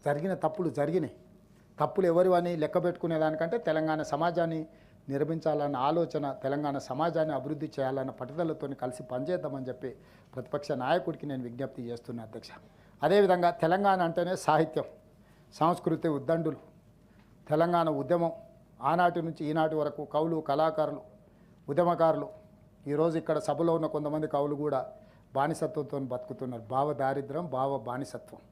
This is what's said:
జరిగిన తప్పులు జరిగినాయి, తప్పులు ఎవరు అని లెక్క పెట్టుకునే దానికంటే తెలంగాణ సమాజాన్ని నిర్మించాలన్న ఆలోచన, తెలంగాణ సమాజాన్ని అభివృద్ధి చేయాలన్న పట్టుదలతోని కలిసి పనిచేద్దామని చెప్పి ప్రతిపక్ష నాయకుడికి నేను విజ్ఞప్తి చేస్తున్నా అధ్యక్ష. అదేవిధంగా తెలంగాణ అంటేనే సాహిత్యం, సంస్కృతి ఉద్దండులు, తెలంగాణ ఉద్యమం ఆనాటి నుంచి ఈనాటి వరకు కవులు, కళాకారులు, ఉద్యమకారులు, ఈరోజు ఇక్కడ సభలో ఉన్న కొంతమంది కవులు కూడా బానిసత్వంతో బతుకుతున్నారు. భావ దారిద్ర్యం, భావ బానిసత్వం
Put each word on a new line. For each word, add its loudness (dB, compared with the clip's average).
జరిగిన 0
తప్పులు -2
జరిగినాయి, 0
తప్పులు 2
ఎవరు 6
అని -2
లెక్క 0
పెట్టుకునే -2
దానికంటే 0
తెలంగాణ 0
సమాజాన్ని 0
నిర్మించాలన్న 0
ఆలోచన, 0
తెలంగాణ -2
సమాజాన్ని 0
అభివృద్ధి -6
చేయాలన్న -2
పట్టుదలతోని -4
కలిసి -8
పనిచేద్దామని -4
చెప్పి -8
ప్రతిపక్ష -6
నాయకుడికి 0
నేను -6
విజ్ఞప్తి -8
చేస్తున్నా -10
అధ్యక్ష. -16
అదేవిధంగా 8
తెలంగాణ 4
అంటేనే 0
సాహిత్యం, 4
సంస్కృతి 2
ఉద్దండులు, 0
తెలంగాణ 4
ఉద్యమం 2
ఆనాటి 4
నుంచి -6
ఈనాటి 2
వరకు -4
కవులు, 2
కళాకారులు, 0
ఉద్యమకారులు, 4
ఈరోజు 2
ఇక్కడ 0
సభలో 2
ఉన్న -2
కొంతమంది -2
కవులు 0
కూడా 0
బానిసత్వంతో -2
బతుకుతున్నారు. -8
భావ 2
దారిద్ర్యం, -2
భావ 0
బానిసత్వం -10